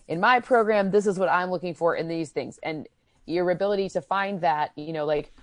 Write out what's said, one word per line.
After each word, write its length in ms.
in 120
my 200
program, 520
this 160
is 100
what 120
I'm 200
looking 240
for 220
in 120
these 220
things. 340
And 240
your 260
ability 380
to 120
find 400
that, 340
you 180
know, 120
like, 260